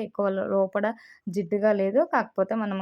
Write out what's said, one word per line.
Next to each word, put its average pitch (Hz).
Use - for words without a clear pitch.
ఎక్కువ 202
లో-, 190
లోపల 196
జిడ్డుగా 196
లేదు, 196
కాకపోతే 220
మనం 208